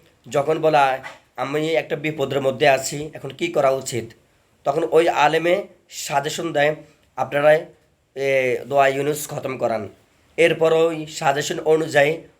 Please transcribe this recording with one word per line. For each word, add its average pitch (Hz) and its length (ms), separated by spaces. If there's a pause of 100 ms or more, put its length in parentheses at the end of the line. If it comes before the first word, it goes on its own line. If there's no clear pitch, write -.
(300)
যখন 147 320
বলা, 143 380 (360)
"আমি 151 400
একটা 151 200
বিপদের 147 460
মধ্যে 135 280
আছি, 143 440
এখন 143 160
কি 147 180
করা 147 220
উচিত?" 127 340 (600)
তখন 147 280
ওই 165 180
আলেমে 160 540 (260)
সাজেশন 151 640
দেয়, 147 220 (400)
"আপনারা, 143 440 (560)
এ, 131 420 (100)
দোয়া 139 200
ইউনুস 139 400
খতম 135 300
করান।" 113 320 (480)
এরপর 160 360
ওই 160 340
সাজেশন 147 520
অনুযায়ী 156 640 (180)